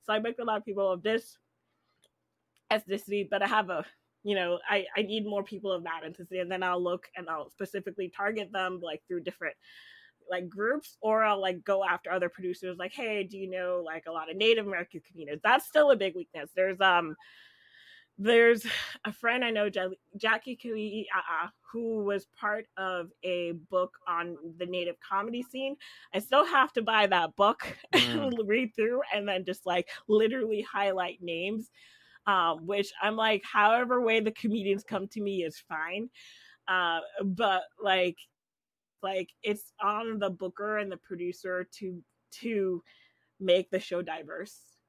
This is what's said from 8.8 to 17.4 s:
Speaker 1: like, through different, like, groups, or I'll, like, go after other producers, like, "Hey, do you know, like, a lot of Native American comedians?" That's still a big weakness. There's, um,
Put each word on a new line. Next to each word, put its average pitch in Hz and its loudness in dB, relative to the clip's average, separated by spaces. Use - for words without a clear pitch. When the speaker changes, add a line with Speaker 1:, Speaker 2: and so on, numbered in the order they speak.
Speaker 1:
like, 160 -10
through 175 -4
different, 170 -6
like, 180 -4
groups, 226 -4
or 220 4
I'll, 208 4
like, 185 -2
go 196 2
after 175 0
other 180 0
producers, 185 -8
like, 185 -8
"Hey, 214 -4
do 190 -10
you 190 -8
know, 180 -2
like, 160 -8
a 165 -8
lot 160 -6
of 180 -8
Native 220 6
American 175 -6
comedians?" 151 -12
That's 247 6
still 302 6
a 254 10
big 185 -2
weakness. 160 -10
There's, 185 2
um, 175 6